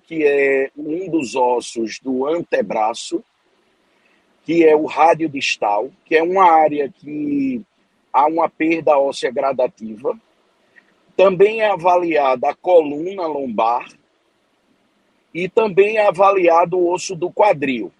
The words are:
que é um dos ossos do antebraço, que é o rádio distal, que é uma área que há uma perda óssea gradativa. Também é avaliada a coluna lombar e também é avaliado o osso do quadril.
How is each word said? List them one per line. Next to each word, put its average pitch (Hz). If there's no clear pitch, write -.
que 160
é 139
um 160
dos 139
ossos 120
do 131
antebraço, 117
que 165
é 156
o 151
rádio 156
distal, 120
que 160
é 156
uma 185
área 151
que 139
há 139
uma 160
perda 160
óssea 139
gradativa. 127
Também 196
é 214
avaliada 156
a 147
coluna 170
lombar 123
e 180
também 208
é 208
avaliado 180
o 175
osso 180
do 165
quadril. 139